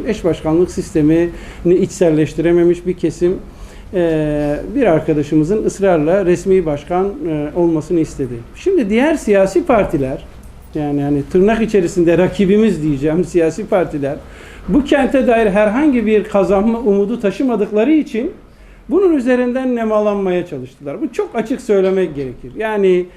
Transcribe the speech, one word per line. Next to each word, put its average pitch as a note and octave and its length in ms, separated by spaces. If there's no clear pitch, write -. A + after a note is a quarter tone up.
eş G#3+ 180
başkanlık D#3+ 460
sistemini E3+ 1120
içselleştirememiş E3+ 1080
bir F3+ 80
kesim, F3 420
e, D3+ 600
bir C4 120
arkadaşımızın D#3 760
ısrarla F3+ 640
resmi F3+ 400
başkan, F3 400
e, D3+ 280
olmasını E3 440
istedi. C3+ 340
Şimdi D#4+ 360
diğer C4+ 240
siyasi G3 500
partiler, D#3 600
yani D3 280
hani C#3+ 200
tırnak G#3 300
içerisinde E3+ 560
rakibimiz F#3+ 640
diyeceğim D3+ 420
siyasi E3 420
partiler, D#3 500
bu A3+ 160
kente C4 420
dair A3+ 200
herhangi G#3+ 600
bir G#3+ 180
kazanma G3+ 540
umudu G3+ 420
taşımadıkları G#3+ 720
için D4+ 400
bunun E4+ 260
üzerinden B3 600
nemalanmaya G#3 680
çalıştılar. C#3+ 560
Bu D4+ 100
çok F#4+ 240
açık A3+ 240
söylemek F#3+ 540
gerekir. C3 420
Yani G3 500